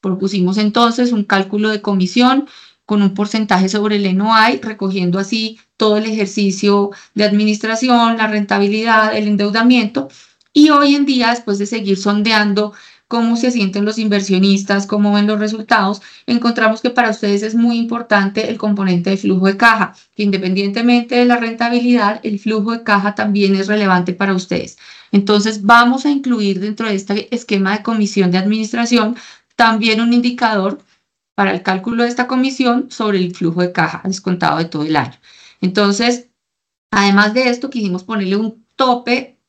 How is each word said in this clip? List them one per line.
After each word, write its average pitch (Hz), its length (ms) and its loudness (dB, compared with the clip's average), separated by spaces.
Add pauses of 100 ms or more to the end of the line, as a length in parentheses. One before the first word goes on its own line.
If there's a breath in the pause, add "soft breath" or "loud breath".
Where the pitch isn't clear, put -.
Propusimos 190 580 -2
entonces 233 540 0
un 208 100 0
cálculo 202 460 -2
de 214 120 -4
comisión 226 680 0 (360 loud breath)
con 208 180 0
un 196 120 2
porcentaje 202 540 0
sobre 208 260 0
el 202 120 0
enoai, 220 540 2
recogiendo 190 600 -4
así 220 400 -6 (160)
todo 214 220 2
el 220 80 -2
ejercicio 202 840 0 (240 loud breath)
de 208 80 0
administración, 226 920 0
la 220 100 0
rentabilidad, 214 880 0
el 208 120 -2
endeudamiento, 220 800 2 (440 loud breath)
y 302 180 8
hoy 285 260 4
en 285 100 2
día, 247 240 2
después 226 280 -2
de 202 80 -4
seguir 202 300 -2
sondeando 208 760 0 (340 loud breath)
cómo 233 280 0
se 247 140 0
sienten 202 340 -2
los 214 140 -4
inversionistas, 196 880 0
cómo 208 260 0
ven 208 140 2
los 214 120 0
resultados, 214 640 -2 (240 loud breath)
encontramos 233 540 0
que 247 100 -2
para 240 200 0
ustedes 202 320 -2
es 220 120 -6
muy 233 220 2
importante 226 720 -2
el 233 80 -6
componente 190 520 0
de 196 80 0
flujo 190 280 0
de 196 100 2
caja, 208 380 2 (220 soft breath)
que 214 60 -4
independientemente 202 920 0
de 247 120 4
la 240 100 4
rentabilidad, 233 880 0
el 208 160 -4
flujo 214 340 -2
de 233 100 -6
caja 208 320 0
también 202 400 0
es 196 120 -2
relevante 190 480 0
para 196 200 -2
ustedes. - 440 -6 (320 loud breath)
Entonces, 208 520 0
vamos 240 440 4
a 294 40 2
incluir 233 480 0
dentro 214 300 -6
de 202 80 -2
este 202 380 -4
esquema 202 420 -2
de 208 60 -6
comisión 202 480 0
de 180 80 0
administración 220 760 0 (400 loud breath)
también 226 440 2
un 233 140 2
indicador 240 680 0 (540)
para 190 180 0
el 180 100 -6
cálculo 196 400 -2
de 240 60 0
esta 247 180 -4
comisión 254 640 0
sobre 208 280 -2
el 180 160 -2
flujo 170 260 -2
de 180 120 0
caja 165 320 -2
descontado 175 540 -2
de 165 60 -2
todo 156 200 -6
el 156 120 -2
año. 127 220 -4 (420 soft breath)
Entonces, 202 680 0 (640)
además 202 440 2
de 254 160 2
esto, 240 180 -4
quisimos 196 360 -4
ponerle 202 320 -4
un 220 280 -6 (120)
tope 247 600 -2 (100)